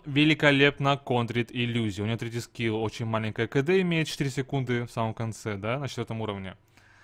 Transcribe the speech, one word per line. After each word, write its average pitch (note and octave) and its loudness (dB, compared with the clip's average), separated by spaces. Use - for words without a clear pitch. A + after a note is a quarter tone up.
великолепно C#3+ 4
контрит A#2 0
иллюзию, A2+ -2
у - 0
него A2+ 0
третий A#2 -6
скилл, A2+ -2
очень A2+ -4
маленькое A2 -2
К C#3 2
Д F#3 4
имеет, E3 0
четыре C#3 -2
секунды B2+ -2
в A#2 -12
самом A2+ -2
конце, A2 -6
да, G#2+ -2
на C#3+ -6
четвёртом A2+ -6
уровне. G2 -6